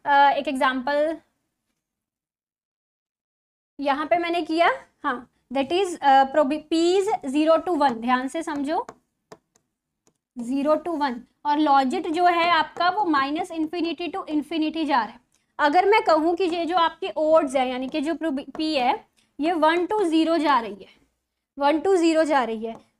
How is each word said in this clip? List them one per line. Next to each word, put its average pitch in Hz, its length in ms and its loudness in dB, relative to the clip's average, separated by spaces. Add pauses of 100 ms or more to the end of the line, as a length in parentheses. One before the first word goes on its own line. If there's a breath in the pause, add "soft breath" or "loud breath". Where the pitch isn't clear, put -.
अ, 277 260 6
एक 294 160 -2
एग्जांपल 285 680 0 (2500)
यहाँ 277 260 -2
पे 339 120 2
मैंने 339 240 -2
किया, 330 280 2 (340)
हाँ, 247 280 -6 (220)
that 269 180 -2
is, 359 280 -2
अ, 269 240 6
prob-, 294 380 0 (120)
P 349 280 2
is 415 120 -2 (120)
zero 311 380 2
to 349 140 -2
one, 277 140 2
ध्यान 247 360 -2
से 320 160 -6
समझो, 302 440 -6 (1500)
zero 277 380 0
to 330 180 -6
one, 269 240 -4 (260)
और 294 140 0
logit 285 520 2
जो 349 140 2
है 339 240 2
आपका 339 400 0
वो 415 140 0
minus 311 480 -2
infinity 330 640 -6
to 381 120 -10
infinity 311 580 -4
जा 277 120 0
रहा 214 160 -4
है। - 60 -20 (400)
अगर 302 260 4
मैं 427 180 4
कहूँ 330 320 2
कि 381 80 -2
ये 339 220 -2
जो 349 120 -2
आपके 330 300 0
odds 311 480 2
है, 254 140 0
यानी 254 200 -6
कि 311 120 -4
जो 320 120 -2
prob-, 294 380 -6
P 311 260 -4
है, 254 300 -2 (320)
ये 311 120 0
one 330 360 2
to 427 140 0
zero 320 360 2
जा 294 220 2
रही 208 220 -8
है, - 140 -20 (640)
one 294 260 2
to 381 120 4
zero 330 260 2
जा 285 200 2
रही 220 220 -6
है, 226 220 -14 (120)